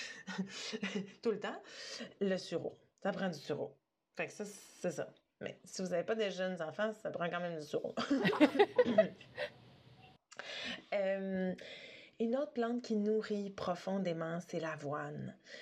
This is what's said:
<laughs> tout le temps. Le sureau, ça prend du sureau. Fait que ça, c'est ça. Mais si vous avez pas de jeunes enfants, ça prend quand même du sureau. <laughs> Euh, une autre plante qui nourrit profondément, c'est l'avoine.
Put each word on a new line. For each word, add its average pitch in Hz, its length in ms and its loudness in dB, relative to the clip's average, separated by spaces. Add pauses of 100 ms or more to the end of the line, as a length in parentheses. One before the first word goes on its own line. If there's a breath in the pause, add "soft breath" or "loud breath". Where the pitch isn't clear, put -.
(260 loud breath)
<laughs> 196 960 -4
tout 233 80 2
le 196 80 0
temps. 254 240 -6 (580 loud breath)
Le 190 160 4
sureau, - 400 -4 (260)
ça 196 100 0
prend 180 160 0
du 151 100 -2
sureau. 143 400 -4 (380)
Fait 160 100 -2
que - 60 -10
ça, 208 120 -8
c'est - 460 -6
ça. - 180 -4 (320)
Mais - 240 -8
si - 160 -8
vous 180 140 -2
avez 170 100 2
pas 220 120 0
de 214 120 2
jeunes 185 320 -2
enfants, 202 320 0
ça - 180 -6
prend 170 200 0
quand 175 100 -2
même 170 200 -2
du 147 60 -8
sureau. - 340 -2
<laughs> - 40 0 (3000 loud breath)
Euh, 190 600 2 (640 loud breath)
une 233 180 4
autre 294 160 0
plante 240 300 2
qui 220 140 2
nourrit 208 540 2
profondément, 175 960 0
c'est 170 140 -4
l'avoine. 147 760 -4 (260 loud breath)